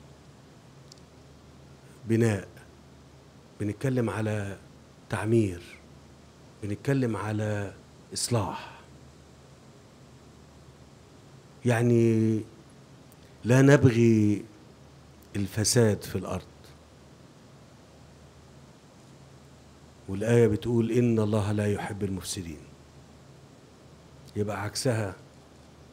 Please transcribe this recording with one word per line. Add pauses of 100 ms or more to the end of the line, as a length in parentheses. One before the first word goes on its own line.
(2000)
بناء، (1120)
بنتكلم
على (520)
تعمير، (1040)
بنتكلم
على (400)
إصلاح. (3000)
يعني (1000)
لا
نبغي (880)
الفساد
في
الأرض، (3750)
والآية
بتقول:
"إن
الله
لا
يحب
المفسدين". (1700)
يبقى
عكسها (760)